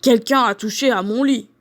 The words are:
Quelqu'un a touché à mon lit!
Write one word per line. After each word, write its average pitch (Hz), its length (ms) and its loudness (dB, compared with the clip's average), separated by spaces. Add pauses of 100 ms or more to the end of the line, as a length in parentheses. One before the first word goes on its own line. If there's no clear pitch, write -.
Quelqu'un 254 420 2
a 208 100 0
touché 214 360 -2
à 208 120 0
mon 208 200 -4
lit! 277 260 -2 (120)